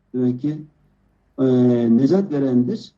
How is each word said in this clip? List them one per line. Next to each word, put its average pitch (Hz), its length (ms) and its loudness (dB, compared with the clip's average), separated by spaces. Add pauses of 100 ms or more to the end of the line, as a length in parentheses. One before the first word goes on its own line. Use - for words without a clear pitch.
(140)
Demek 127 280 -2
ki, 151 160 -4 (800)
e, 135 60 2 (520)
necat 156 340 2
verendir. 135 680 -2